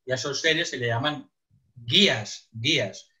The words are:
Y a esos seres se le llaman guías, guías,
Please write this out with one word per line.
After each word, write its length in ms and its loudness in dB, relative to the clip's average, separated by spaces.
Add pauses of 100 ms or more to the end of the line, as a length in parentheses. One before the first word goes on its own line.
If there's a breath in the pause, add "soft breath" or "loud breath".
Y 60 -8
a 40 2
esos 260 -4
seres 280 2
se 80 -8
le 100 -2
llaman 420 -2 (460)
guías, 760 2
guías, 580 -2 (100)